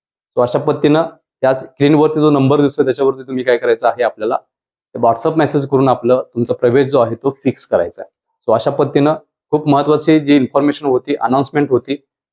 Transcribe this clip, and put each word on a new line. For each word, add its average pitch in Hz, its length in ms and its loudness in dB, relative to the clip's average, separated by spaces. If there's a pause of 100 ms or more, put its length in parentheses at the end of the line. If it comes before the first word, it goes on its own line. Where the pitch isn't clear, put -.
(380)
So 123 60 2
अशा 135 180 -2
पद्धतीनं 151 420 0 (400)
त्या 131 100 2
स्क्रीनवरती 151 680 0
जो 151 100 4
नंबर 143 300 2
दिसतोय 139 240 0
त्याच्यावरती 135 380 -2
तुम्ही 127 200 -6
काय 123 140 2
करायचं 120 300 0
आहे 110 160 -2
आपल्याला 110 340 -4
ते - 600 -18
WhatsApp 120 380 0
मेसेज 139 300 0
करून 135 220 2
आपलं 123 360 0
तुमचा 120 280 -4
प्रवेश 127 320 2
जो 135 140 0
आहे 113 160 0
तो 135 280 -6
फिक्स - 220 -4
करायचा 87 360 -2
आहे. - 80 -20 (380)
So 113 80 2
अशा 139 160 -2
पद्धतीनं 143 440 0 (360)
खूप 151 160 -2
महत्त्वाची 147 520 2
जी 143 160 2
इन्फॉर्मेशन 143 500 0
होती, 135 300 -2
अनाउन्समेंट 135 540 -2
होती 135 260 -2 (380)